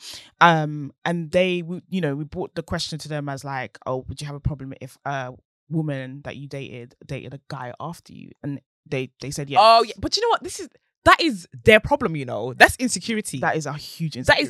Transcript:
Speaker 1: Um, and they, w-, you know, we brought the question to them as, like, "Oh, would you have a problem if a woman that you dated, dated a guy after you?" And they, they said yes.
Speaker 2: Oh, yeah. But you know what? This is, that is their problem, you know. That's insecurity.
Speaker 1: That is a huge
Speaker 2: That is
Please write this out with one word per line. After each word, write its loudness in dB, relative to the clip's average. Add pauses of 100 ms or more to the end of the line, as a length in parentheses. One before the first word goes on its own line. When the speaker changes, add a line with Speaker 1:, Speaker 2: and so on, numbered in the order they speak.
(400)
Speaker 1:
Um, 4 (120)
and -2
they, 2
w-, -8
you -2
know, 0
we -4
brought -8
the -6
question -6
to -14
them -6
as, -8
like, -8
"Oh, -2 (100)
would -10
you -8
have -8
a -14
problem -4
if -14
a -6 (360)
woman -4
that -10
you -14
dated, -14 (120)
dated -10
a -14
guy -10
after -14
you?" -18 (120)
And -6 (260)
they, -4 (100)
they -10
said -8
yes. 4
Speaker 2:
Oh, 10
yeah. -6
But -2
you -2
know 2
what? 0
This -10
is, -10 (360)
that 8
is 0 (180)
their 10
problem, 0
you -6
know. -6
That's 8
insecurity. -2
Speaker 1:
That 2
is -4
a -6
huge -6
Speaker 2:
That -8
is 0 (220)